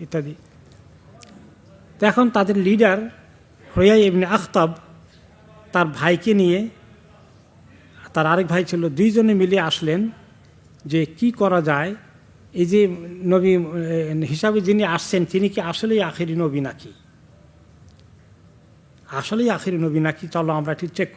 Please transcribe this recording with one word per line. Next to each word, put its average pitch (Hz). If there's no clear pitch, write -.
ইত্যাদি। 151
তো 202
এখন 233
তাদের 202
লিডার 208
হুয়াই 208
ইবনে 185
আখতাব 175
তার 175
ভাইকে 170
নিয়ে, 196
তার 160
আরেক 170
ভাই 175
ছিল, 170
দুইজনে 214
মিলে 185
আসলেন 165
যে 156
কি 233
করা 185
যায়, 156
এই 175
যে 190
নবী, 185
এ, 175
হিসাবে 208
যিনি 208
আসছেন 175
তিনি 190
কি 196
আসলেই 208
আখেরি 165
নবী 147
নাকি, -
আসলেই 220
আখেরি 180
নবী 160
নাকি, 156
চলো 160
আমরা 151
একটু 160
চেক 180